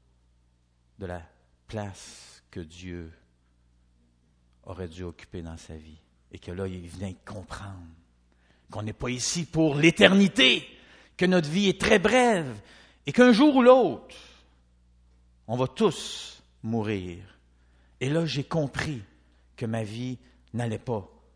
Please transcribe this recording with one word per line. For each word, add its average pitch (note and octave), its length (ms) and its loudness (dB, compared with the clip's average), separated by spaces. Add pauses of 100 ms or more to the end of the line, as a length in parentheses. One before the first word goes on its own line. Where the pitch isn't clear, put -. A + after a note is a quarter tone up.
(1000)
de G2 80 -10
la F2 160 -10 (460)
place - 800 -14
que - 80 -16
Dieu F2 540 -14 (1500)
aurait F2+ 240 -12
dû F2 160 -14
occuper F2 360 -14
dans E2 160 -12
sa D#2+ 200 -18
vie. D#2 240 -20 (320)
Et - 80 -20
que - 100 -16
là, F#2+ 160 -8
il F2+ 220 -12
venait F#2 360 -12
comprendre F#2+ 600 -16 (880)
qu'on G#2+ 100 -8
n'est A2 100 -8
pas B2 180 -6
ici B2+ 340 -6
pour D#3+ 320 0
l'éternité, G3 920 4 (520)
que F#3 80 2
notre F3+ 240 2
vie G3 180 0
est F#3 100 0
très G#3+ 200 4
brève, G3 600 2 (480)
et C#3+ 60 -4
qu'un B3 200 8
jour C4+ 220 6
ou C4 80 6
l'autre, A#3+ 540 4 (1300)
on A2+ 100 -4
va B2+ 120 -2
tous - 760 -4 (200)
mourir. G#2 600 -4 (760)
Et B2+ 80 -4
là, E3 160 0
j'ai C#3 200 -4
compris D3 580 -4 (540)
que B2 100 -8
ma A2+ 160 -4
vie A#2+ 360 -10 (360)
n'allait A2+ 240 -4
pas G#2+ 280 -6 (300)